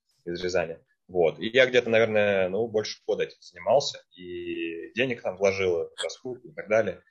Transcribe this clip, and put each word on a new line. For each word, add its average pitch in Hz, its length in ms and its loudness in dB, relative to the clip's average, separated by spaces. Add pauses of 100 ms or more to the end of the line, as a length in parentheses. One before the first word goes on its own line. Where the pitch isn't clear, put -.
(260)
из 87 160 -6
Рязани. 87 360 -4 (300)
Вот. 82 300 2
И 104 100 -6
я 127 160 6
где-то, 123 240 2
наверное, 104 600 2
ну, 107 180 -2
больше 107 380 -4
года 95 160 0
этим - 180 -6
занимался, 101 680 -2
и 85 840 -10
денег 120 280 -2
там 95 160 -6
вложил, 95 460 2
и - 180 -10
раскрутку - 460 -8
и - 40 -18
так - 160 -14
далее. 104 420 2